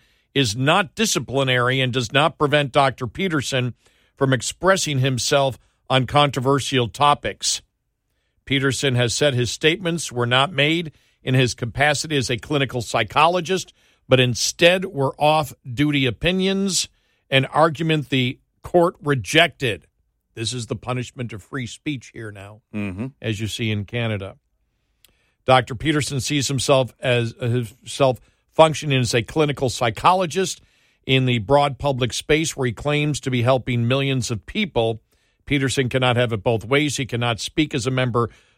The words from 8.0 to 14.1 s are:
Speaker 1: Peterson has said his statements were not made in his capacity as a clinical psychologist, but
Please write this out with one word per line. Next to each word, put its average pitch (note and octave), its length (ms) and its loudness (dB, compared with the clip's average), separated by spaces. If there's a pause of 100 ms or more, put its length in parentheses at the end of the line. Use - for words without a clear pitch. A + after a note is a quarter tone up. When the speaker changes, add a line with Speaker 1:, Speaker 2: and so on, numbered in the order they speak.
Speaker 1:
Peterson C3+ 500 0
has A#2+ 180 0
said D3 200 2
his B2 180 -2
statements E3+ 580 -2
were A#2+ 160 -2
not C3 280 2
made D3+ 400 -2 (280)
in B2+ 120 -2
his B2+ 200 2
capacity D3 600 -2
as C3 140 -2
a B2 80 -2
clinical C3 440 -4
psychologist, D#3+ 920 0 (340)
but B2+ 140 6